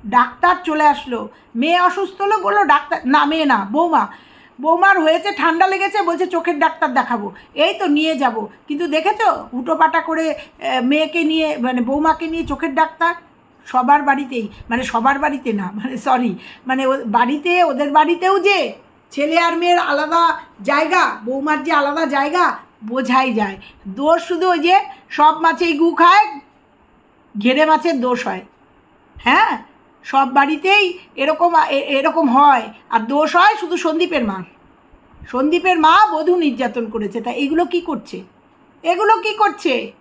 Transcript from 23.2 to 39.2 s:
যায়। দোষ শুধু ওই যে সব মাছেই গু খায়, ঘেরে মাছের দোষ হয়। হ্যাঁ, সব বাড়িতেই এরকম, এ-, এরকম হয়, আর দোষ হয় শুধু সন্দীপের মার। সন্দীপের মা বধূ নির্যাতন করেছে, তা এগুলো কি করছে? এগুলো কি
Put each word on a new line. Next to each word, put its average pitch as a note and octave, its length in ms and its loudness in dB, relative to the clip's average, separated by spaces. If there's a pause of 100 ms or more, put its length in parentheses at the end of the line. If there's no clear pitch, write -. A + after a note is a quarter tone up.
যায়। G3+ 240 -2 (300)
দোষ D4 360 0
শুধু F4+ 260 -2
ওই E4+ 100 2
যে F4 200 4 (300)
সব D#4 320 2
মাছেই E4 360 0
গু E4 180 0
খায়, F4+ 460 4 (1000)
ঘেরে C4 260 2
মাছের D#4 360 0
দোষ B3 260 -2
হয়। F#3 140 -8 (840)
হ্যাঁ, E4 400 2 (400)
সব C4+ 300 0
বাড়িতেই F4 680 2 (160)
এরকম, D#4+ 400 0 (140)
এ-, C#4 180 -2
এরকম D4 420 0
হয়, C4 360 4 (240)
আর - 100 0
দোষ C#4+ 360 0
হয় G4+ 240 4
শুধু E4+ 180 -4
সন্দীপের E4 480 -2
মার। F#3+ 180 -6 (840)
সন্দীপের E4 520 0
মা E4 320 6
বধূ D#4+ 240 0
নির্যাতন A#3+ 540 -2
করেছে, G#3+ 320 -6
তা A#3+ 100 -6
এগুলো D4+ 340 -2
কি E4+ 160 -4
করছে? A3+ 420 -10 (600)
এগুলো F#4+ 340 2
কি G#4+ 160 -6